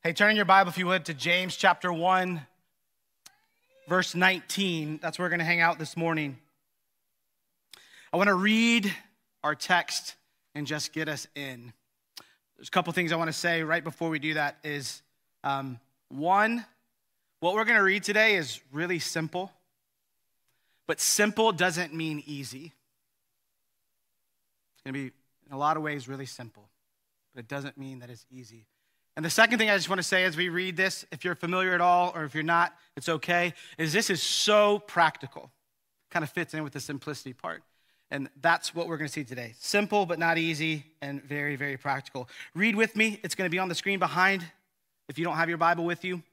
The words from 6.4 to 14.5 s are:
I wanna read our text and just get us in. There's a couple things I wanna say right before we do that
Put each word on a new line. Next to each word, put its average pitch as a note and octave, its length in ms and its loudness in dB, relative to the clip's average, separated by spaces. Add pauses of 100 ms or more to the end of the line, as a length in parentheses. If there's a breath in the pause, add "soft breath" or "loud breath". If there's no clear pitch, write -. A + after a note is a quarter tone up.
I D#3+ 60 -2
wanna G3 180 6
read G#3+ 580 4 (520 loud breath)
our D3+ 100 -2
text - 600 -2 (380)
and D3 140 -8
just D3 240 -6
get D#3 160 -4
us D3 280 -8
in. B2 360 -12 (840 loud breath)
There's - 100 -20
a - 40 -12
couple F3 200 0
things E3+ 220 0
I - 20 2
wanna E3 160 -2
say E3 320 -2
right D#3+ 200 0
before E3 260 -6
we D#3 100 -2
do D#3 140 -4
that D3 280 -2